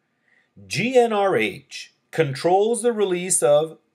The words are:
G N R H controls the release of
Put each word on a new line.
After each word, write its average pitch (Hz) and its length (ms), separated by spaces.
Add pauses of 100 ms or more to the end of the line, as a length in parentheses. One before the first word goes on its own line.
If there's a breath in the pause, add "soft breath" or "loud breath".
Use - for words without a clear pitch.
(680)
G 202 320
N 233 160
R 196 240
H - 560 (160)
controls 185 720
the 240 100
release 185 500
of 151 360 (160)